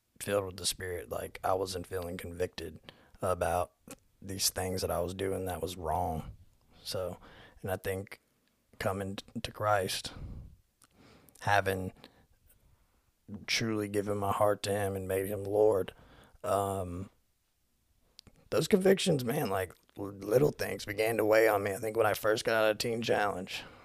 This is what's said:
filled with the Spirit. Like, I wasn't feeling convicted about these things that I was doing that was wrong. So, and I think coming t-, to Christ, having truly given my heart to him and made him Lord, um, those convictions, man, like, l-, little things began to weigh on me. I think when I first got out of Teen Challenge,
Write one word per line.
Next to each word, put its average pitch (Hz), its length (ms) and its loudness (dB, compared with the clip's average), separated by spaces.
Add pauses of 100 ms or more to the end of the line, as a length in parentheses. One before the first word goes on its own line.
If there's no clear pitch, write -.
(200)
filled 101 260 0
with 92 120 -10
the 87 80 -6
Spirit. 90 440 -4
Like, - 340 -8
I 95 100 2
wasn't 92 340 -2
feeling 90 300 -6
convicted 85 640 -6 (420)
about 87 500 0 (500)
these 95 280 -2
things 92 320 -4
that 87 100 -2
I 85 80 0
was 87 140 -2
doing 95 320 -4
that 87 160 -4
was 90 160 -6
wrong. 82 460 -2 (600)
So, 92 340 -6 (440)
and 98 100 -4
I 92 60 -2
think 98 420 -6 (580)
coming 98 380 -4
t-, - 260 -10
to - 100 -10
Christ, 104 600 0 (1300)
having 95 520 2 (1500)
truly 110 400 0
given 101 300 -2
my 98 140 0
heart 104 320 4
to 101 80 -2
him 98 240 0
and 95 120 -6
made 95 200 0
him 101 160 -4
Lord, 101 500 4 (500)
um, 98 640 -2 (1400)
those 135 180 2
convictions, 185 560 4
man, 120 260 -2
like, 95 240 -2 (240)
l-, 101 220 -8
little 113 320 4
things 98 340 -4
began 110 320 0
to 107 80 4
weigh 110 220 8
on 101 160 4
me. 104 80 0
I 95 60 -4
think 110 200 -4
when 113 80 6
I 104 80 4
first 110 320 0
got 113 100 2
out 107 160 4
of 104 60 0
Teen 117 240 -2
Challenge, 104 640 -2 (220)